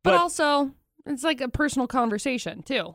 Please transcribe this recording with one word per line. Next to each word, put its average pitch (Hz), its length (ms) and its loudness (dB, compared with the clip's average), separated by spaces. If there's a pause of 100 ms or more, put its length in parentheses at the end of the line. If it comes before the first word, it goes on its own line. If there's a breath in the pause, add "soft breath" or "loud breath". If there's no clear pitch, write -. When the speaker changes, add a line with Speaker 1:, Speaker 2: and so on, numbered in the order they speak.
Speaker 1:
But - 100 4
Speaker 2:
But - 60 8
Speaker 1:
also, 294 520 2 (340)
it's 277 180 -6
like 294 200 0
a 254 80 -4
personal 269 360 0
conversation, 226 760 -2
too, 175 320 -4